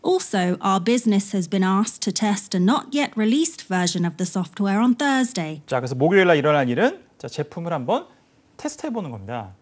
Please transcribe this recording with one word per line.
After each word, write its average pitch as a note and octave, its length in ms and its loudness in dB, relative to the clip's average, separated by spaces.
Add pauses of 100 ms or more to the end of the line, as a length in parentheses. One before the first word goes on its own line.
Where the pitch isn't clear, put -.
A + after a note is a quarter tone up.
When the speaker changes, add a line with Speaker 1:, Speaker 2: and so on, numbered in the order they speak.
Speaker 1:
Also, F#3+ 560 0
our F#3+ 220 2
business A3+ 500 2
has F3+ 140 -2
been F#3+ 160 0
asked F#3+ 380 0
to G3+ 100 -2
test G3+ 460 -2
a F#3 40 2
not A3+ 320 2
yet C#4+ 220 -2
released A3+ 540 0
version F3+ 360 0
of E3+ 120 -4
the F#3 100 -2
software G3 540 -2
on B3 140 4
Thursday. A#3 720 -2
Speaker 2:
자, B2+ 140 -2
그래서 B2+ 160 -4
목요일 F3+ 320 6
날 E3+ 80 8
일어난 C#3+ 320 4
일은, G#3 340 0 (160)
자, C3+ 120 -12
제품을 E3+ 420 -8
한번 E3+ 340 -2 (520)
테스트해보는 A3+ 540 -8
겁니다. G#2 500 -10